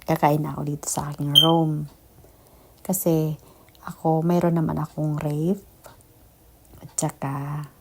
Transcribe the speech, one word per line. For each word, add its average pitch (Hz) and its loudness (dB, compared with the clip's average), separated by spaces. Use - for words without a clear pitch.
Kakain 151 2
na 143 -6
ako 147 -4
dito 147 -6
sa 147 -6
aking 143 2
room. 160 4
Kasi 160 0
ako, 160 0
mayroon 175 4
naman 156 0
akong 156 -2
ref. 156 0
At - -16
saka, 143 -6